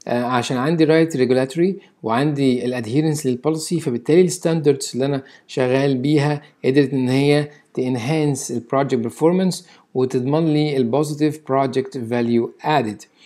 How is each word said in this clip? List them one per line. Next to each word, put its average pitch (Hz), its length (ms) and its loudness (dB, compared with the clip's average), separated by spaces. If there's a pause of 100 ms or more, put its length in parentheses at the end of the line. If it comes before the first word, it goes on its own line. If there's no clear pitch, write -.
آه، 120 160 -2
عشان 123 340 -2
عندي 156 280 2
right 160 280 4
regulatory 131 600 0 (300)
وعندي 127 640 0
ال 123 180 -4
adherence 147 420 -2
لل 127 220 -2
policy، 156 320 -2
فبالتالي 147 420 2
ال 180 100 2
standards 147 640 0
اللي 120 120 -2
أنا 139 180 -2 (240)
شغال 135 500 0
بيها 147 440 0 (240)
قدرت 135 280 4
إن 131 160 0
هي 147 400 2 (240)
ت - 60 -6
enhance 131 720 -2
ال 120 120 -6 (120)
project 131 340 0
performance 175 540 0 (300)
وتضمن 135 600 0
لي 151 240 0
ال 120 140 0 (120)
positive 151 320 -2
project 135 640 -2
value 117 680 -2
added. 135 400 -2 (200)